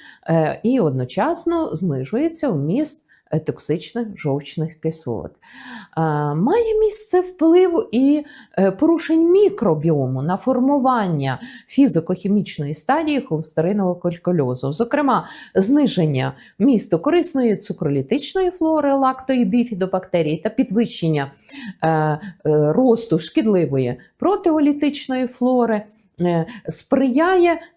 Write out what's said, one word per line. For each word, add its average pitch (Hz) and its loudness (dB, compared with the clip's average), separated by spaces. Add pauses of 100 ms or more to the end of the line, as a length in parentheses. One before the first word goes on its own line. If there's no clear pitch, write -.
(280)
е, 160 0
і 247 2
одночасно 220 -2
знижується 196 -2
вміст, 185 -2 (280)
е, 151 -2
токсичних 165 -6 (100)
жовчних 151 -6
кислот. 120 -6
Е, 254 -12 (340)
має 427 0
місце 415 0
вплив 339 2
і, 285 2 (340)
е, 190 4
порушень 330 2
мікробіому 156 2
на 175 -2
формування 247 0 (280)
фізико-хімічної 165 0
стадії 294 0
холестеринового 180 -2
калькульозу, 160 -2
зокрема, 240 0 (280)
зниження 185 2 (260)
місту 202 2
корисної 269 0
цукролітичної 156 -2
флори, 311 0
лакто- 262 0
і 247 2
біфідобактерій 185 -2
та 185 -6
підвищення, 165 -2 (500)
е, 160 0
е, 156 0 (520)
росту 226 2
шкідливої 160 0 (200)
протеолітичної 294 0
флори, 240 0 (400)
е, 170 2 (220)
сприяє 320 2 (160)